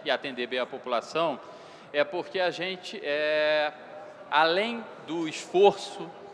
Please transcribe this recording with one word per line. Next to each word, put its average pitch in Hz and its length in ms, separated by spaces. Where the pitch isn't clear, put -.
e 143 60
atender 123 360
bem 123 120
a 123 80
população, 127 760
é 147 140
porque 170 340
a 180 120
gente, 180 520
é, 151 680
além 196 540
do 165 200
esforço - 840